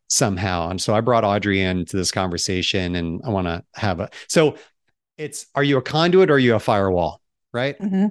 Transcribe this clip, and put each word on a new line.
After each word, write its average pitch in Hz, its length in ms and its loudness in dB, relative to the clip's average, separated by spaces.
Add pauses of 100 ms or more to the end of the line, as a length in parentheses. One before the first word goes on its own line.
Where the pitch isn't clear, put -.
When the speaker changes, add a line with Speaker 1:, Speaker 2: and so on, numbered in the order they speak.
Speaker 1:
somehow. 90 640 0
And 92 120 -4
so 110 140 0
I 110 60 2
brought 117 240 2
Audrey 101 360 2
into 92 360 -2
this 90 140 -2
conversation 90 840 -2
and 85 300 -4
I - 40 -8
wanna 90 340 -2 (120)
have 92 240 -4
a, - 100 -8 (180)
so 156 280 2 (600)
it's, 147 380 -14
are 139 80 0
you 143 140 2
a 123 40 0
conduit 170 500 2
or 143 40 4
are 139 40 4
you 120 160 4
a 104 40 2
firewall, 95 640 0 (320)
right? 131 260 -4
Speaker 2:
Mm-hmm. 196 320 0